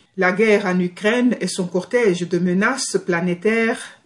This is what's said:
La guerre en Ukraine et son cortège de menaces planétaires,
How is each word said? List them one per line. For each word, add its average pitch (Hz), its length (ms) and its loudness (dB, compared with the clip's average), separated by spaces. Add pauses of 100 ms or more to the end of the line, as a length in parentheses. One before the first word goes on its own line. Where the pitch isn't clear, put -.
(160)
La 185 160 2
guerre 202 360 2
en 185 120 0
Ukraine 214 600 0
et 185 60 -4
son 180 200 -4
cortège 180 640 0
de 175 100 0
menaces 196 680 0
planétaires, 202 760 0 (240)